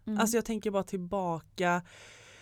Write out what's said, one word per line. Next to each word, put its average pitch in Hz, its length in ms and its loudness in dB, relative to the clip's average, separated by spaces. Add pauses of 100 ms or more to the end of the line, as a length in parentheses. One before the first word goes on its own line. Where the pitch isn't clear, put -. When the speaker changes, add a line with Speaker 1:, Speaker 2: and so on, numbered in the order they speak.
Speaker 1:
Mm. 214 140 0
Speaker 2:
Alltså 226 160 4
jag 220 80 2
tänker 214 260 -2
bara 196 140 2
tillbaka, 175 960 -2 (600)